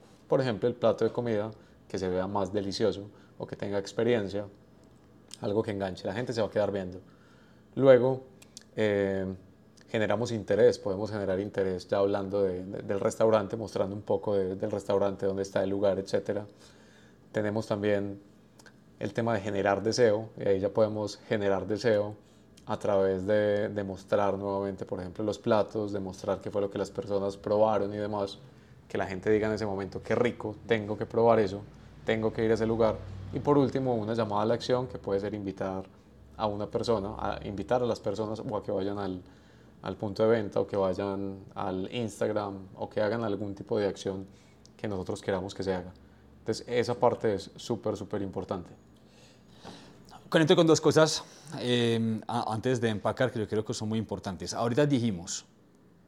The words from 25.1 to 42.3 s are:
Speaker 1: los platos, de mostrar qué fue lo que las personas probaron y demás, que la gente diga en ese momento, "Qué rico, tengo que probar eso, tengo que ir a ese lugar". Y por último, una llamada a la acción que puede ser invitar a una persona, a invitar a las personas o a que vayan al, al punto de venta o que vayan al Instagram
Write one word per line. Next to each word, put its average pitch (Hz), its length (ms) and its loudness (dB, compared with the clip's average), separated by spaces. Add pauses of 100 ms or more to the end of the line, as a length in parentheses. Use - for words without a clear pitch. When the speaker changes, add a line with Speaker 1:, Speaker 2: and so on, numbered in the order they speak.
Speaker 1:
los 104 140 0
platos, 104 560 0
de 101 60 -4
mostrar 95 420 -4
qué - 80 -10
fue 101 120 -2
lo 101 100 -2
que - 80 -4
las 95 100 -4
personas 98 480 -4
probaron 104 560 2
y 104 40 -6
demás, 104 420 -4 (500)
que - 80 -4
la 98 80 -2
gente 92 240 -2
diga 107 180 4
en 107 60 0
ese 107 140 -2
momento, 95 340 -6
"Qué - 140 0
rico, 113 400 0 (120)
tengo 107 300 0
que 117 80 -6
probar 113 340 6
eso, 101 220 0 (440)
tengo 110 280 0
que 117 100 -2
ir 110 80 2
a 113 40 4
ese 110 100 0
lugar". 110 320 2 (360)
Y 143 60 -4
por 143 180 4
último, 131 380 2
una 110 200 -2
llamada 104 260 0
a 107 40 2
la 117 100 2
acción 127 320 0
que 104 100 -10
puede 98 240 -2
ser 104 140 -4
invitar 95 480 -4 (520)
a 107 120 -2
una 104 180 -4
persona, 110 520 -2
a 104 280 -4
invitar 104 380 0
a - 20 0
las 110 140 -2
personas 107 420 -4
o 104 160 -4
a 98 60 -6
que - 80 -6
vayan 98 260 -2
al, 92 240 -6 (600)
al 95 120 -6
punto 104 280 -2
de 110 60 6
venta 107 300 2
o 101 60 0
que - 100 -6
vayan 98 600 -2 (160)
al 95 400 -4
Instagram 107 600 -4 (220)